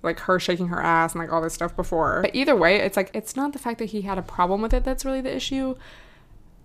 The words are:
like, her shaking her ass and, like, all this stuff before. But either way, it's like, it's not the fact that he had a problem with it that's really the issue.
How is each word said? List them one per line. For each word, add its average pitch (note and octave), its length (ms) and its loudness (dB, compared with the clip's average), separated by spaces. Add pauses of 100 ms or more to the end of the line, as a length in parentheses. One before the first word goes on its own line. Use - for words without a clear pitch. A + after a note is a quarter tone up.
like, E3+ 180 -2
her F#3 200 2
shaking F3 280 -2
her F3 140 -4
ass E3 300 4
and, E3+ 80 -6
like, E3 120 -6
all E3 80 2
this D#3+ 140 -4
stuff E3+ 220 -6
before. E3 460 0
But A3 120 0
either C#4 220 4
way, F#3 240 6
it's - 160 0
like, F#3+ 180 0
it's A3 220 -8
not C#4+ 160 -2
the C#4 80 -10
fact A#3 180 -4
that A3+ 80 -4
he G#3 160 -6
had F#3+ 160 -4
a F#3 40 -6
problem F#3 380 0
with A3+ 140 4
it B3 80 4
that's C4 220 -2
really C4+ 160 -2
the B3+ 120 -4
issue. C4 440 -4 (880)